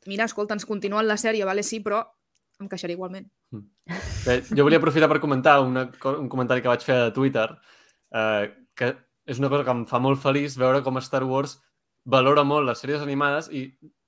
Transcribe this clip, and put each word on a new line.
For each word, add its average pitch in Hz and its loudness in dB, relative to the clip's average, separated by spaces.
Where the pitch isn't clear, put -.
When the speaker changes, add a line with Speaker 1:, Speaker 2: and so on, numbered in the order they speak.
Speaker 1:
mira, 196 -2
escolta, 214 -4
ens 202 -8
continuen 208 -2
la 214 2
sèrie, 220 0
vale? 196 -2
Sí, 220 -6
però 208 -2
em 196 -14
queixaré 175 -8
igualment. 185 -12
Speaker 2:
Mm. 104 -14
Bé, 123 2
jo 143 4
volia 160 6
aprofitar 160 4
per 151 2
comentar 143 4
una 127 0
co-, 135 -4
un 135 -6
comentari 127 -2
que 127 0
vaig 120 0
fer 131 2
a 120 2
Twitter, 131 0
eh, 110 0
que 123 -2
és 123 -8
una 135 0
cosa 143 2
que 131 -2
em 120 -2
fa 120 -2
molt 135 2
feliç 139 -2
veure 127 2
com 131 -4
Star 131 -4
Wars 135 -4
valora 135 6
molt 143 2
les 117 -2
sèries 147 -4
animades 143 -2
i 131 -8